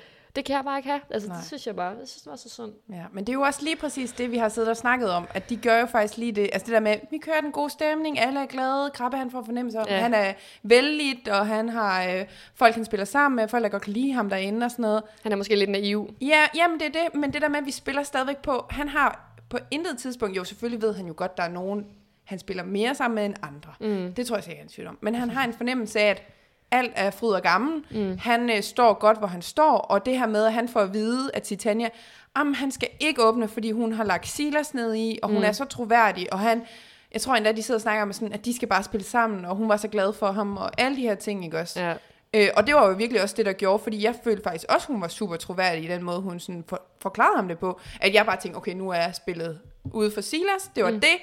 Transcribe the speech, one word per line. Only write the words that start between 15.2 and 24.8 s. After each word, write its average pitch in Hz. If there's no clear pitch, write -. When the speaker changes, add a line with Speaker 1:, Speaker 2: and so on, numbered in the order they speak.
Speaker 1:
Han 220
er 208
måske 202
lidt 202
naiv. 202
Speaker 2:
Ja, 302
jamen 330
det 311
er 285
det, 320
men 285
det 294
der 302
med, 294
at 285
vi 269
spiller 277
stadigvæk 277
på, 277
han 294
har 277
på 247
intet 311
tidspunkt, 233
jo 180
selvfølgelig 226
ved 214
han 185
jo 160
godt, 185
der 180
er 170
nogen, 196
han 190
spiller 185
mere 202
sammen 240
med 208
end 202
andre. 147
Speaker 1:
Mm. 190
Speaker 2:
Det 240
tror 233
jeg -
sikkert, 165
han 151
er -
tvivl -